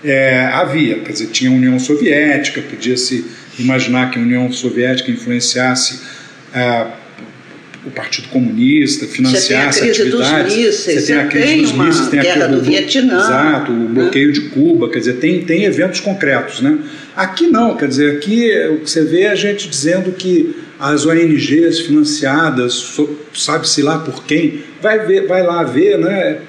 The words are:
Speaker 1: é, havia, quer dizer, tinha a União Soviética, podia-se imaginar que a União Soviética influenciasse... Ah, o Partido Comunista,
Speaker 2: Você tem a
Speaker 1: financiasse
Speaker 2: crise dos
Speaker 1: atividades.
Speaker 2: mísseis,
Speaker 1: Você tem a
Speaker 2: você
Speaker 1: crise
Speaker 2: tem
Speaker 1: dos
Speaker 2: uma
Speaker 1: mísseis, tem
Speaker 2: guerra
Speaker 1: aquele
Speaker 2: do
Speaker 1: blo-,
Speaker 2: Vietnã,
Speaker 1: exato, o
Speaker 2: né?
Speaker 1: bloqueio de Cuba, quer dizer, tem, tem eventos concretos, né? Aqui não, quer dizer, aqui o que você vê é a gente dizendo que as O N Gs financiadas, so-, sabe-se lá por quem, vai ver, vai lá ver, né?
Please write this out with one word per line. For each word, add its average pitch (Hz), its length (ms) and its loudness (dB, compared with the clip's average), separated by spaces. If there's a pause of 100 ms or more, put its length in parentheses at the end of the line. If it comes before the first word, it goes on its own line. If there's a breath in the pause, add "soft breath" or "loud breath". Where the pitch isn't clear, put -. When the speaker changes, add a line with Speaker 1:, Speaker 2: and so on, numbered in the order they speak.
Speaker 1:
é, 131 500 2
havia, 143 460 0
quer - 120 -10
dizer, 110 160 -6
tinha 127 220 0
a 127 40 4
União 127 260 4
Soviética, 147 800 0
podia-se 123 640 -4 (340 loud breath)
imaginar 127 520 0
que 127 80 -4
a - 20 0
União 123 300 0
Soviética 127 600 -2
influenciasse... 123 880 -2 (540 loud breath)
Ah, 120 380 -2 (960)
o 135 60 -12
Partido - 360 -8
Comunista, 127 800 2
Speaker 2:
Você - 80 -12
tem 127 120 0
a 131 40 2
Speaker 1:
financiasse 135 500 0
Speaker 2:
crise 220 300 2
dos 240 120 0
Speaker 1:
atividades. 156 360 0
Speaker 2:
mísseis, 190 460 0
Speaker 1:
Você - 100 -4
tem - 20 2
a 143 80 0
Speaker 2:
você - 60 -2
Speaker 1:
crise 190 180 0
Speaker 2:
tem 311 140 2
Speaker 1:
dos - 100 2
Speaker 2:
uma 135 140 0
Speaker 1:
mísseis, - 240 2
tem 147 100 2
Speaker 2:
guerra 180 160 2
Speaker 1:
aquele 156 200 2
Speaker 2:
do 123 60 2
Speaker 1:
blo-, 135 100 2
Speaker 2:
Vietnã, 247 460 2
Speaker 1:
exato, 147 540 2
o 117 40 0
Speaker 2:
né? 117 180 0
Speaker 1:
bloqueio 139 400 2
de - 160 0
Cuba, 160 400 2
quer 120 100 -2
dizer, 123 140 -2
tem, 165 320 0
tem 170 180 0
eventos 180 380 0
concretos, 139 600 -2
né? 147 160 2 (380 loud breath)
Aqui 190 320 0
não, 233 300 2
quer 143 100 -2
dizer, 143 300 0
aqui 220 340 0 (200)
o 156 80 0
que - 100 -10
você 160 140 2
vê 156 180 2
é 208 80 2
a 202 60 0
gente 202 340 -4
dizendo 170 420 -2
que 180 440 0 (240 loud breath)
as 139 260 0
O 160 80 4
N 165 220 4
Gs 147 460 2
financiadas, 147 920 0
so-, 147 440 -4 (160)
sabe-se 160 480 -2
lá 156 180 0
por 147 260 -10
quem, 156 360 0 (200 loud breath)
vai 214 240 0
ver, 190 200 2
vai 185 180 0
lá 170 200 0
ver, 143 340 2
né? 170 500 0